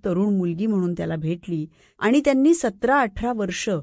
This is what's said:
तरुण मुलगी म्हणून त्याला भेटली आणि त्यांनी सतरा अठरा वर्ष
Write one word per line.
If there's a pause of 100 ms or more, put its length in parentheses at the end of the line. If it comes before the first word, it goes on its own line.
तरुण
मुलगी
म्हणून
त्याला
भेटली (320)
आणि
त्यांनी
सतरा
अठरा
वर्ष (120)